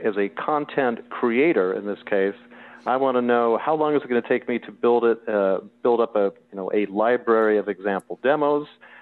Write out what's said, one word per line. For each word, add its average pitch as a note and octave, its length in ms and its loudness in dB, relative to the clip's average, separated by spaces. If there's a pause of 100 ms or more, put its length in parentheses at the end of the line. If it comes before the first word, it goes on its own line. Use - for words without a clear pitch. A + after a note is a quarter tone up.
as G#2+ 100 0
a G2+ 140 0
content D3 800 -4
creator A#2 640 0
in G2+ 120 -6
this G2+ 200 -6
case, G2 300 0 (500)
I A#2+ 100 0
wanna C3 260 2
know A#2 360 2
how D#3 180 -2
long D3+ 200 0
is C3+ 80 0
it - 40 -14
gonna A#2+ 140 0
take A#2+ 260 -2
me A#2+ 120 -4
to - 120 -12
build A#2+ 320 2
it, A#2 160 2 (100)
uh, G2 300 2 (240)
build A#2+ 160 4
up A2+ 160 -2
a, G2+ 160 2 (200)
you G2+ 40 -20
know, F#2+ 180 -8
a G#2+ 140 0
library A2 680 2
of G2 100 -2
example G2 560 -6
demos. D3 440 0 (340)